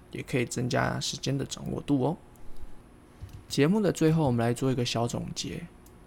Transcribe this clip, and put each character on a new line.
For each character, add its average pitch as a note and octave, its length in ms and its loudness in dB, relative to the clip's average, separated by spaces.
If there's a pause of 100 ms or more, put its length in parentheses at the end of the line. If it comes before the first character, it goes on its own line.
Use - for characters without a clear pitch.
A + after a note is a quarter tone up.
(120)
也 B2+ 120 -8
可 C3 160 -2
以 A#2+ 60 0
增 B2 240 -2
加 B2+ 300 0
时 - 180 -4
间 C3+ 200 -2
的 C3+ 80 -4
掌 - 260 -10
握 - 100 -4
度 C#3+ 200 2
哦。 C#3+ 160 2 (1300)
节 C#3 200 4
目 G3+ 120 4
的 F#3+ 120 4
最 D#3+ 200 4
后， D#3+ 140 4
我 C3 60 4
们 A#2 120 2
来 A#2+ 100 2
做 C3+ 180 0
一 B2 40 0
个 A#2+ 80 0
小 A#2 220 0
总 - 300 -4
结。 - 260 -8 (460)